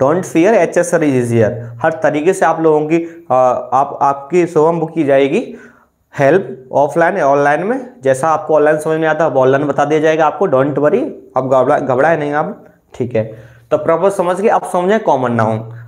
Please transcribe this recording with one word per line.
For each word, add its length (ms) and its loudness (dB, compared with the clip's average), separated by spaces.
don't 200 0
fear, 300 2
एचएस 420 0
sir 80 0
is 220 2
here। 260 2
हर 80 2
तरीके 300 0
से 120 0
आप 160 0
लोगों 200 4
की, 500 -4
आ, 40 4
आप, 500 -2
आपकी 460 0
शुभम 320 2
book 140 -6
की 100 -2
जाएगी 520 0
हेल्प 520 0
ऑफलाइन 460 0
या 100 0
ऑनलाइन 360 2
में। 260 -6
जैसा 260 0
आपको 260 0
ऑनलाइन 220 4
समझ 220 -2
में 80 0
आता 180 0
है, 60 0
ऑनलाइन 360 2
बता 180 0
दिया 140 0
जाएगा 260 2
आपको, 220 -2
don't 280 0
worry, 340 0
आप 80 -2
घबरा-, 360 2
घबराए 360 0
नहीं 140 -6
आप, 340 -6
ठीक 220 -6
है। 80 0
तो 60 2
प्रॉपर 320 0
समझ 320 -2
के 80 2
अब 140 0
समझें 360 -2
common 320 0
नाउन। 260 0